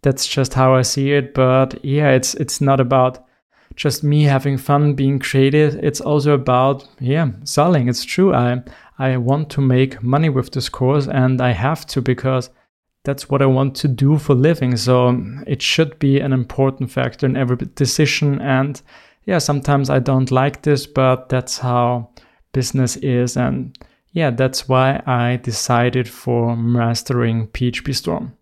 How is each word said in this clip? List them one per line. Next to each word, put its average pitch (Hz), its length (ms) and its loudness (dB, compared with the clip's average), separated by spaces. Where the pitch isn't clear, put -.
That's 139 240 -2
just 131 280 -2
how 131 200 4
I 131 80 4
see 139 280 -2
it. 143 240 0
But 131 500 2
yeah, 143 260 2
it's, 131 240 2
it's - 260 -6
not 135 180 2
about 127 480 2
just - 300 -4
me 147 180 4
having 139 340 2
fun, 143 380 2
being 135 240 0
creative. 139 640 2
It's 147 180 -2
also 147 320 2
about, 131 540 0
yeah, 139 300 0
selling. 147 460 2
It's 123 160 -4
true. 185 280 2
I, 123 300 0
I 135 180 0
want 139 340 -2
to 143 100 -4
make 131 420 2
money 143 260 2
with 131 240 -2
this 127 160 -6
course, 135 400 0
and 127 320 0
I 127 120 2
have 131 360 -2
to - 120 -4
because 131 500 -2
that's 139 260 -6
what 139 100 0
I 139 60 4
want 135 300 2
to - 120 -2
do 139 300 2
for 143 160 2
living. 127 420 2
So 123 460 2
it - 160 -6
should - 360 0
be 139 200 2
an 139 140 -2
important 135 580 -2
factor - 360 -4
in 131 100 0
every 127 200 0
decision. 143 840 -2
And 135 420 -2
yeah, 185 140 0
sometimes 139 500 0
I 135 120 2
don't 131 300 0
like 135 320 0
this, 143 240 0
but 131 420 0
that's 127 300 -4
how 123 520 -2
business 131 440 -2
is. 123 400 -2
And 131 420 -4
yeah, 160 180 0
that's 131 380 -2
why 131 380 2
I 123 300 0
decided 123 720 -2
for 117 480 -2
mastering 117 920 -2
P 123 220 -4
H - 160 -8
P 143 80 -6
Storm. - 500 -6